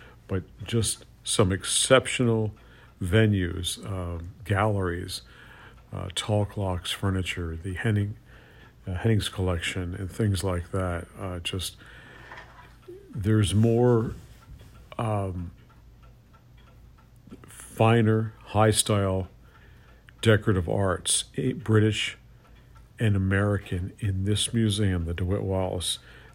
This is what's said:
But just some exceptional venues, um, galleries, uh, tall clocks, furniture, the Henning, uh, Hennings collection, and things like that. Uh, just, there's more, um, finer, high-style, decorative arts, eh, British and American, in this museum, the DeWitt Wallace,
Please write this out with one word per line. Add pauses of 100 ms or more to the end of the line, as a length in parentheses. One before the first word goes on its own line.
(280)
But (180)
just (200)
some
exceptional (500)
venues,
um, (160)
galleries, (720)
uh,
tall
clocks,
furniture,
the
Henning, (720)
uh,
Hennings
collection,
and
things
like
that. (120)
Uh,
just, (1400)
there's
more, (840)
um, (2000)
finer, (100)
high-style, (920)
decorative
arts, (120)
eh,
British (840)
and
American,
in
this
museum,
the
DeWitt
Wallace, (360)